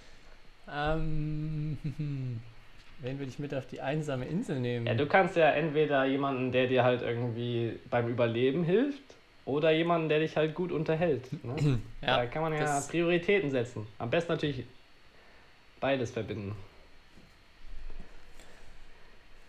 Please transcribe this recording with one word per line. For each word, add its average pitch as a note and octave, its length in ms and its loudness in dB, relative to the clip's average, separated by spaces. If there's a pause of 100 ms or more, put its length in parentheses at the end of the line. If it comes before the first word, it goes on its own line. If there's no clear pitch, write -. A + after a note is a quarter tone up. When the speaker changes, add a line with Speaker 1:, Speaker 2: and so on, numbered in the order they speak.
(720)
Speaker 1:
Ähm, D3+ 1080 0
<laughs> C3 580 -4 (600)
wen C3+ 180 -6
würde C3+ 120 -6
ich - 80 -10
mit C#3+ 160 -6
auf C3 120 -4
die - 140 -10
einsame C#3+ 440 -2
Insel F3 360 -2
nehmen? A#2+ 260 -2
Speaker 2:
Ja, - 80 2
du C#3+ 120 2
kannst F3+ 300 4
ja D#3 140 8
entweder C#3+ 540 4
jemanden, C3+ 480 0
der B2+ 140 4
dir B2+ 180 4
halt B2 180 4
irgendwie A#2 760 -2 (120)
beim A#2+ 180 2
Überleben B2 560 2
hilft, A#3+ 340 2 (460)
oder D3+ 280 4
jemanden, E3 360 2
der D3+ 120 4
dich D#3 160 0
halt D#3 180 2
gut F3 160 -2
unterhält, D#3 580 0 (160)
ne? C3+ 360 2 (100)
Speaker 1:
<clears throat> - 100 -14
Ja, C3 180 2
Speaker 2:
Da B2 80 2
kann D#3 160 -4
man D#3+ 100 0
ja D3+ 80 0
Speaker 1:
das D3 260 0
Speaker 2:
Prioritäten E3+ 640 2
setzen. A#2 360 -2 (120)
Am A2+ 100 -6
besten E3 240 0
natürlich D3 320 -2 (1160)
beides B2+ 320 0
verbinden. G#2 420 -6 (3000)